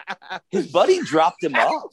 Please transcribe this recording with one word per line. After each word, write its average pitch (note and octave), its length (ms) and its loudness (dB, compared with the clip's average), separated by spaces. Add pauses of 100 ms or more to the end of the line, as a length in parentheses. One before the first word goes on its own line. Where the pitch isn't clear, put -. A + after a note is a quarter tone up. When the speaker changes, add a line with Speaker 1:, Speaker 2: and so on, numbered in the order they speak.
(180)
Speaker 1:
<laughs> - 320 -16
Speaker 2:
his F3+ 220 -4
buddy F4 320 2
dropped D#3+ 400 0
him D3+ 120 -2
off. - 380 0